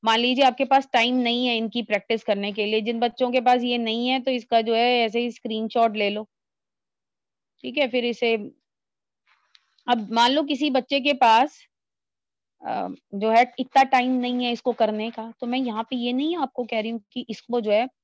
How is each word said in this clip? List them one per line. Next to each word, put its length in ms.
मान 140
लीजिए 260
आपके 200
पास 280
टाइम 220
नहीं 320
है 100
इनकी 260
प्रैक्टिस 400
करने 300
के 140
लिए, 140
जिन 200
बच्चों 300
के 100
पास 220
ये 160
नहीं 300
है, 120
तो 100
इसका 300
जो 140
है, 240
ऐसे 220
ही 100
स्क्रीनशॉट 680
ले 140
लो, 180
ठीक 160
है। 100
फिर 160
इसे, 300
अब 240
मान 180
लो 120
किसी 280
बच्चे 300
के 120
पास, 460
अ, 220
जो 160
है, 280
इतना 240
टाइम 280
नहीं 340
है 80
इसको 200
करने 380
का, 300
तो 60
मैं 120
यहाँ 240
पे 140
ये 160
नहीं 240
आपको 280
कह 160
रही 100
हूँ 120
कि 180
इसको 300
जो 100
है 180